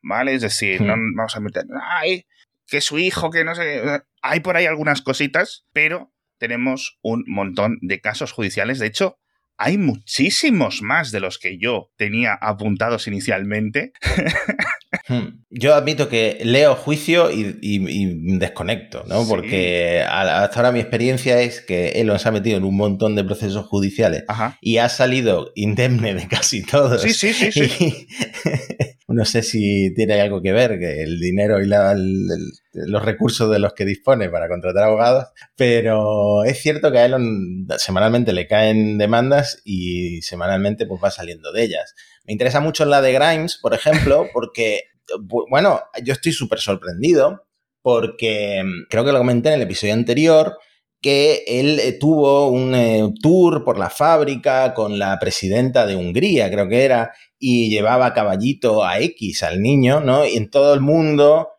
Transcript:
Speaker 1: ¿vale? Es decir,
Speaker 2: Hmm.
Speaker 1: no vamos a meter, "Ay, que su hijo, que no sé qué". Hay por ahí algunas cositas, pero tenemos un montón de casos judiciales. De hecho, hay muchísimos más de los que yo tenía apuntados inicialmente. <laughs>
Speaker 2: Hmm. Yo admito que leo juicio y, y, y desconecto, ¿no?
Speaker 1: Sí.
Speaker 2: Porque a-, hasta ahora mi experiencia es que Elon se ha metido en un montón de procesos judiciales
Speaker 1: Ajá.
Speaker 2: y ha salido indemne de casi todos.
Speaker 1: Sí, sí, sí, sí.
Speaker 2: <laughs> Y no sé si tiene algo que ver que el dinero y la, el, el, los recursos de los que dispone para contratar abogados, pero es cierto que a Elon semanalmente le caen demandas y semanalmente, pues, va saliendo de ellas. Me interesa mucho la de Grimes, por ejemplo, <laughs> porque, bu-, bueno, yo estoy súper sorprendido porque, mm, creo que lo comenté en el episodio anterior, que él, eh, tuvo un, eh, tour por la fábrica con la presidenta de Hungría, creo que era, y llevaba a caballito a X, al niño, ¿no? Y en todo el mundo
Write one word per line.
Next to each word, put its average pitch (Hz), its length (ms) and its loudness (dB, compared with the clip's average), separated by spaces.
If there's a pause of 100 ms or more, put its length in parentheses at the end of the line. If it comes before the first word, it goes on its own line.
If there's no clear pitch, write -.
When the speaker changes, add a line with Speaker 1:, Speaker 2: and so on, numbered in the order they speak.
Speaker 1:
¿vale? 127 340 -4
Es 123 60 -4
decir, 101 400 -2
Speaker 2:
Hmm. 101 60 2
Speaker 1:
no 107 80 0 (220)
vamos 110 180 -6
a 110 40 -10
meter, - 240 -8 (360)
"Ay, 180 260 -4 (420)
que 139 140 -4
su 147 180 -4
hijo, 175 320 -2
que 165 120 -2
no 165 120 -6
sé 175 80 -8
qué". 143 360 -4 (220)
Hay 151 200 -2
por 175 160 -4
ahí 175 100 2
algunas 151 340 -2
cositas, 139 720 -4
pero 156 400 -4 (240)
tenemos 123 640 -6
un 113 260 -4
montón 98 540 -4
de 92 180 -4
casos 110 320 -8
judiciales. 110 480 -4
De 110 80 -4
hecho, 185 300 -2 (440)
hay 160 160 0
muchísimos 160 1040 0
más 131 300 -2
de 104 80 -4
los 95 180 -6
que 92 220 -8
yo 110 380 -4
tenía 110 420 -2
apuntados 107 680 -4
inicialmente. 107 840 -4 (100)
<laughs> - 760 -4 (320)
Speaker 2:
Hmm. 120 440 -6
Yo 131 240 2
admito 147 340 -2
que 110 340 -2
leo 135 320 4
juicio 160 560 0
y, 101 300 -6
y, 101 160 -2 (100)
y 90 520 -2
desconecto, - 680 -6
¿no? 110 160 -2
Speaker 1:
Sí. 107 60 -4
Speaker 2:
Porque 90 720 0
a-, 90 420 0
hasta - 160 -2
ahora 123 120 4
mi 120 80 -2
experiencia 123 640 0
es 120 200 -4
que 90 280 -2 (120)
Elon 104 160 2
se 110 120 -2
ha - 20 0
metido 104 260 -2
en 92 60 -2
un 98 120 0
montón 104 400 0
de 101 80 0
procesos 101 440 -6
judiciales 98 600 0
Speaker 1:
Ajá. 110 340 -6
Speaker 2:
y 113 160 0
ha 120 120 2
salido 127 680 0
indemne 107 600 0
de 85 120 -8
casi - 360 -2
todos. 135 400 2
Speaker 1:
Sí, 220 100 0
sí, 220 200 0
sí, 220 180 0
sí. - 640 0
Speaker 2:
<laughs> - 840 -6 (140)
Y - 40 -2
no 110 100 2
sé 117 160 0
si 101 540 0
tiene 107 260 2
algo 101 180 0
que 92 120 -2
ver 110 260 2
que 80 240 -6
el 82 180 -6
dinero 98 440 0
y - 40 0
la, 101 260 4
el, 95 340 -2 (480)
el, 85 160 -8
los 104 120 -2
recursos 113 480 0
de 104 60 2
los 101 160 0
que 104 100 -6
dispone 101 460 0
para 85 180 -4
contratar 90 360 -2
abogados, 117 420 4 (300)
pero 107 880 2
es 127 180 0
cierto 151 300 0
que 123 80 4
a 120 60 8
Elon 101 600 -2 (120)
semanalmente 107 560 2
le 87 120 -2
caen 107 540 2
demandas 123 680 2
y 90 560 -4
semanalmente, 98 640 -2
pues, 90 180 -8
va 98 60 2
saliendo 82 420 -10
de 110 120 0
ellas. 82 320 -6 (300)
Me 107 80 -8
interesa 123 260 0
mucho 156 260 0
la 143 160 4
de 131 120 4
Grimes, 160 460 2
por - 140 0
ejemplo, 147 560 2
<laughs> - 40 -18
porque, 117 500 -2 (360)
bu-, 110 300 -4
bueno, 151 320 4 (220)
yo 131 100 -2
estoy 165 180 -2
súper - 280 -4
sorprendido 131 880 0 (340)
porque, 107 840 0
mm, 90 260 -8
creo 117 160 0
que 139 60 2
lo 131 80 4
comenté 123 300 2
en 156 60 4
el 127 80 0
episodio 101 300 -2
anterior, 151 640 4 (440)
que 143 460 2
él, 139 320 2
eh, 120 140 0
tuvo 143 560 4
un, 127 260 0
eh, 113 280 4 (180)
tour 170 420 4
por 113 160 0
la 87 100 -2
fábrica 139 840 2
con 104 260 -2
la 98 200 -2
presidenta 117 640 0
de 98 100 -2
Hungría, 104 560 0
creo 101 160 0
que 120 160 2
era, 120 300 0 (240)
y 120 320 2
llevaba 113 380 2
a 104 60 -2
caballito 107 720 0
a 92 160 0
X, 113 440 -2
al 87 180 0
niño, 135 400 4
¿no? 139 240 4
Y 110 100 0
en 107 140 -2
todo 143 240 6
el 139 80 2
mundo 151 640 4 (120)